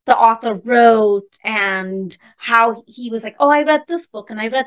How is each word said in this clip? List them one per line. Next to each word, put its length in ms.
the 120
author 360
wrote 760
and 720
how 480
he 240
was 120
like, 160
"Oh, 120
I 120
read 240
this 220
book 220
and 100
I 80
read 180